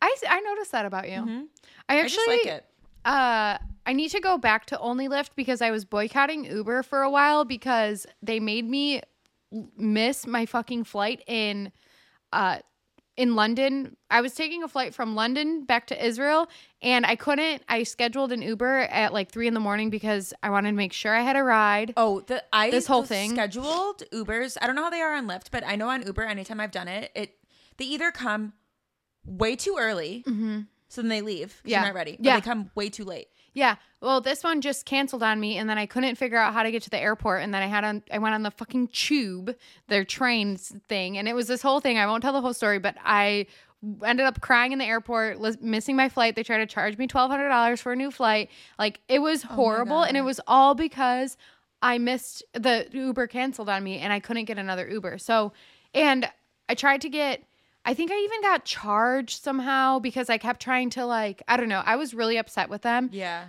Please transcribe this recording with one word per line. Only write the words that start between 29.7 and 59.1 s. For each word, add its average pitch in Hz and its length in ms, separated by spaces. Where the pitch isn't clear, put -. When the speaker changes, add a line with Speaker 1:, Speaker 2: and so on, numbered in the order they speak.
Speaker 2:
early, 220 480
Speaker 1:
Mm-hmm. 214 320
Speaker 2:
so - 120
then 226 80
they 220 120
leave 196 420
'cause 226 80
Speaker 1:
Yeah. 202 80
Speaker 2:
you're 196 80
not 196 80
ready, 156 180
or - 60
Speaker 1:
Yeah. 247 160
Speaker 2:
they 214 60
come 214 340
way 208 140
too 208 160
late. 175 240
Speaker 1:
Yeah. 247 200
Well, 262 200
this 262 220
one 320 180
just 277 240
canceled 269 380
on 214 160
me, 214 180
and 220 100
then 214 120
I 208 80
couldn't 254 280
figure 233 220
out 220 160
how 226 80
to 220 100
get 226 120
to - 80
the 214 80
airport, 196 420
and 208 100
then 196 120
I - 20
had 208 180
on, 214 280
I 208 80
went 220 160
on 214 80
the 208 80
fucking 247 380
tube, 214 640
their 196 180
train 226 480
s-, - 220
thing, 190 300
and 202 100
it 233 60
was 240 140
this 247 160
whole 277 160
thing. 254 180
I 208 80
won't 220 160
tell 269 120
the 269 80
whole 247 120
story, 208 240
but 190 260
I 208 440
ended 247 220
up - 140
crying 254 320
in 269 40
the 262 80
airport, 220 540
lis-, 220 200
missing 226 360
my 269 140
flight. 226 260
They 226 80
tried 220 160
to 220 80
charge 208 320
me 262 80
twelve 262 240
hundred 277 180
dollars 240 320
for 247 120
a - 20
new 269 160
flight. 220 400
Like, 208 300
it 262 120
was 302 260
Speaker 2:
Oh - 40
my 240 60
Speaker 1:
horrible, 233 480
and - 120
it 277 60
Speaker 2:
God. 269 60
Speaker 1:
was 262 180
all 269 300
because 262 600
I 240 160
missed, 247 460
the 233 380
Uber 262 340
canceled 240 440
on 196 140
me, 190 140
and 190 160
I 202 60
couldn't 226 260
get 202 140
another 190 280
Uber. 190 300
So, 214 360
and 269 340
I 247 60
tried 277 260
to 320 80
get, 285 340
I - 80
think 339 180
I 392 60
even 415 240
got 370 240
charged 226 800